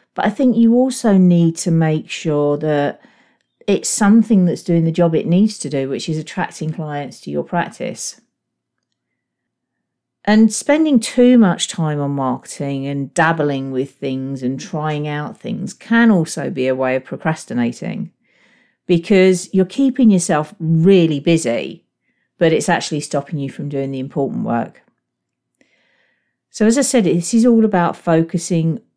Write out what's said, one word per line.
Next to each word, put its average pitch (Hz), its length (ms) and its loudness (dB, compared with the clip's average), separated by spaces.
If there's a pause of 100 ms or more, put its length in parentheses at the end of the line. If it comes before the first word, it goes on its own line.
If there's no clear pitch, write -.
(160)
But - 100 -2
I - 40 0
think 233 280 0
you 233 160 4
also 247 440 2
need 170 420 4
to 175 120 -4
make 160 380 0
sure 147 480 -2
that 147 420 -2 (720)
it's - 180 0
something 208 560 4
that's 175 200 -2
doing 170 200 2
the 165 80 0
job 170 240 2
it - 120 -2
needs 202 320 2
to 143 100 -10
do, 135 180 -4
which 131 220 -6
is 156 80 -4
attracting 156 560 -8
clients 147 480 -10
to 143 100 -12
your 143 140 -6
practice. - 760 -8 (2000)
And 214 280 4
spending 294 480 2
too 247 360 4
much 180 300 4
time 151 320 -4
on 143 120 -2
marketing 135 760 -6
and 139 260 -6
dabbling 147 580 0
with 135 240 -6
things 131 460 -8
and 131 160 -4
trying 151 480 -6
out 147 320 -8
things - 360 -8
can 233 360 2
also 160 400 0
be 127 160 -4
a 131 100 0
way 131 200 0
of 131 80 -4
procrastinating, 120 1120 -6 (720)
because 185 640 2
you're 185 120 2
keeping 262 440 2
yourself 175 500 0
really 165 600 4
busy, 117 640 -2 (540)
but 165 160 2
it's 147 160 0
actually 151 320 -2
stopping 147 360 -8
you 139 120 -6
from 143 180 -12
doing 135 240 -6
the 135 80 -8
important 131 460 -6
work. 117 380 -6 (1700)
So - 140 -2
as 226 120 4
I 277 60 2
said, 247 200 2
this 170 300 0
is 226 120 4
all 226 200 6
about 180 320 0
focusing 165 840 -2 (180)